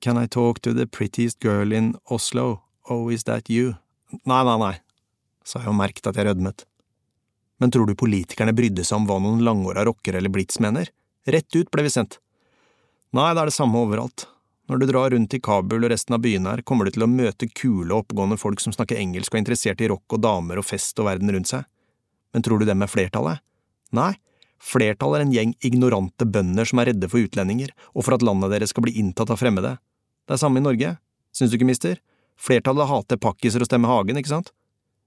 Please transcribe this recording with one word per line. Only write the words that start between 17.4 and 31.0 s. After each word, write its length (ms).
kule 400
og 140
oppegående 340
folk 240
som 80
snakker 240
engelsk 360
og 40
er 60
interessert 420
i 80
rock 240
og 80
damer 360
og 40
fest 380
og 80
verden 260
rundt 140
seg. 160
Men 140
tror 140
du 40
dem 160
er 80
flertallet? 560
Nei, 220
flertallet 640
er 60
en 100
gjeng 160
ignorante 560
bønder 400
som 160
er 100
redde 220
for 80
utlendinger, 560
og 160
for 80
at 80
landet 320
deres 160
skal 160
bli 160
inntatt 320
av 60
fremmede. 340
Det 140
er 20
samme 220
i 20
Norge. 320